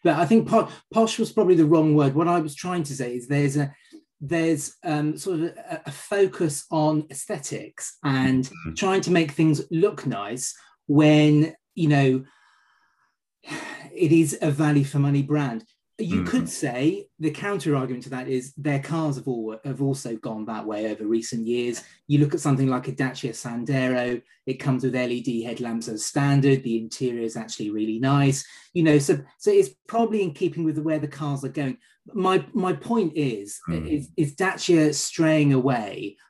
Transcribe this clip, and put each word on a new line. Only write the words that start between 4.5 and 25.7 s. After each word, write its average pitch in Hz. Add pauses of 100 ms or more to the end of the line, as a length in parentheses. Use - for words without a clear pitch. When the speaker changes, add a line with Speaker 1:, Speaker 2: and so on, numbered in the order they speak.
Speaker 1:
um, 151
sort 180
of 165
a, -
a 147
focus 180
on 156
aesthetics -
and 131
Speaker 2:
Mm-hmm. 160
Speaker 1:
trying 190
to 165
make 165
things 156 (100)
look 185
nice 110 (340)
when, 151 (180)
you 165
know, 135 (1200)
<sighs> - (400)
it 160
is 165
a 156
value 147
for 143
money 143
brand. 139 (340)
You 185
Speaker 2:
Mm-hmm. -
Speaker 1:
could 240
say 151 (120)
the 156
counter 170
argument 131
to -
that 127
is 127
their 143
cars 151
have 131
all, 110
have 131
also 131
gone 107
that 107
way 107
over 107
recent 113
years. 120 (260)
You 143
look 147
at 165
something 135
like 127
a -
Dacia 131
Sandero, 123 (240)
it 131
comes 131
with 127
L 123
E 120
D 113
headlamps 117